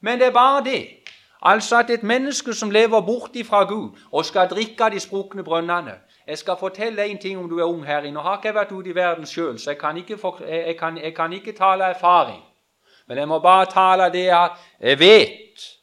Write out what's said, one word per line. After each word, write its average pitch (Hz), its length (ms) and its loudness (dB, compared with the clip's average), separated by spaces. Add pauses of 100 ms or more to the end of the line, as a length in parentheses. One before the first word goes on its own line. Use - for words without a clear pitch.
Men 240 160 -2
det 254 80 6
er 233 80 2
bare 262 280 4
det, 233 240 -4 (540)
altså 214 380 2
at 240 100 0
et 233 140 -2
menneske 247 500 -4
som 208 180 -6
lever 220 300 4
bort 226 340 -6
ifra 220 280 0
Gud 190 360 -6 (120)
og 156 140 -2
skal 185 260 0
drikke 220 340 -4
av 220 60 2
de 196 80 -6
sprukne 196 440 -10
brønnene. 165 540 -4 (300)
Jeg 156 120 -10
skal 185 200 -4
fortelle 196 360 -6
deg 208 160 -4
en 196 80 -12
ting 190 200 -10
om 175 100 -10
du 170 100 -6
er 170 80 0
ung 170 160 -6
her 147 200 -4
inne. 147 120 -12
Nå 151 80 -10
har 196 160 -4
ikke 214 120 -6
jeg 208 40 -4
vært 208 160 -2
ute 190 180 -12
i 170 60 -8
verden 170 320 -2
selv, 151 320 -6
så - 120 -8
jeg 143 80 -8
kan 156 200 -6
ikke 202 180 -14
for-, 185 300 -8
jeg, 165 200 -6
jeg 165 120 -6
kan, 165 180 -6
jeg 160 180 -10
kan 165 180 -4
ikke 202 220 -14
tale 190 360 2
erfaring. 175 480 2 (680)
Men 127 100 -8
jeg 147 100 -4
må 156 160 -2
bare 185 280 6
tale 185 400 4
det 180 140 -2
jeg, 175 240 4 (320)
jeg 135 180 2
vet. 180 680 4 (160)